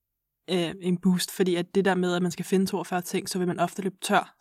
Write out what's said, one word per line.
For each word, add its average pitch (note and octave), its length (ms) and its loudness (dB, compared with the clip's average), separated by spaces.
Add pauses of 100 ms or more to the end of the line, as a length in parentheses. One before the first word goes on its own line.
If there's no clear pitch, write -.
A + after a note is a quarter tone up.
(500)
øh, F3 320 0
en F3+ 160 2
boost. F3+ 340 2
Fordi F#3 240 2
at F3 200 -2
det G3 100 4
der F#3+ 100 4
med, F3+ 200 2
at F3 60 0
man F3 100 0
skal - 140 -8
finde F#3+ 200 2
toogfyrre F3+ 360 -4
ting, - 280 -6
så - 100 -4
vil F3+ 80 0
man F3 120 -2
ofte F3 220 -2
løbe F#3+ 200 -4
tør, - 400 0